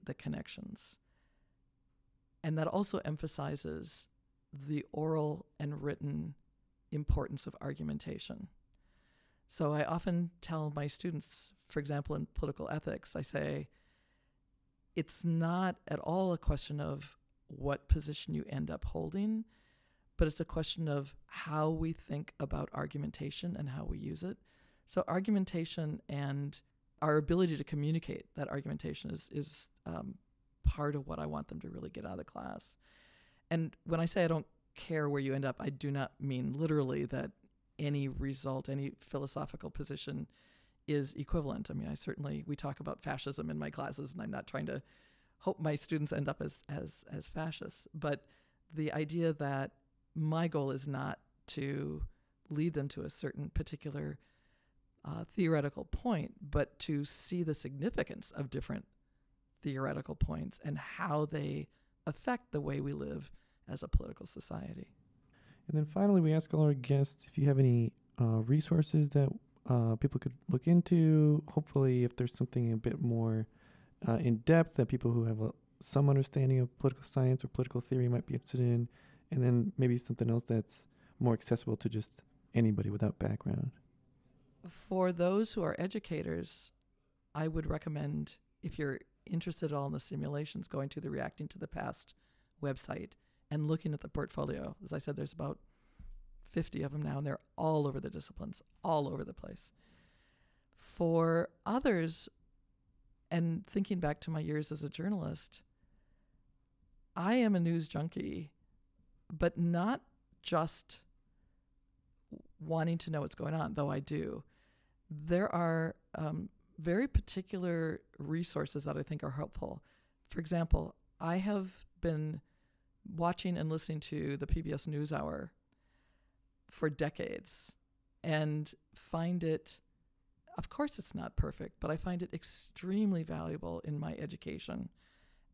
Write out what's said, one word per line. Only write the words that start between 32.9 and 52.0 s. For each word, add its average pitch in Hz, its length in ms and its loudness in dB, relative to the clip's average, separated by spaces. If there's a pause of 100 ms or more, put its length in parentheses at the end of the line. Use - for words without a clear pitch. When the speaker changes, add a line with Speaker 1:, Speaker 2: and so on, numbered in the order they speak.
Speaker 1:
And 165 340 -2
when 165 160 0
I 170 60 2
say 180 180 4
I 165 40 6
don't 160 180 0 (280)
care 151 340 -2
where 143 120 0
you 135 140 0
end 139 100 0
up, 131 160 -2
I - 100 -2
do 139 200 -4
not 139 300 -4
mean 127 320 -2
literally 143 540 2
that 135 260 -4 (460)
any 143 300 0
result, 135 600 -4
any 139 300 -2
philosophical - 720 -6
position - 580 -6 (580)
is 147 280 0
equivalent. 147 560 -2
I - 40 -6
mean, 147 140 -4
I 147 60 -4
certainly, 147 520 -6
we 147 100 -4
talk 139 240 -6
about 147 220 -8
fascism 143 480 -6
in 151 80 -4
my 151 120 -6
classes, 139 420 -8
and 175 100 -10
I'm - 80 -6
not - 160 -6
trying 131 200 -6
to 131 160 -6 (560)
hope - 220 -2
my 156 140 0
students 147 380 -2
end 147 160 -2
up 139 120 -4
as, 151 280 -8
as, 151 420 -8
as - 180 -10
fascists. - 640 -8
But 147 320 -4 (480)
the 151 200 -2
idea 165 400 0
that 139 400 -2 (420)
my 160 340 2
goal 143 220 2
is 135 180 -4
not 139 320 -4 (280)
to 143 540 -4 (460)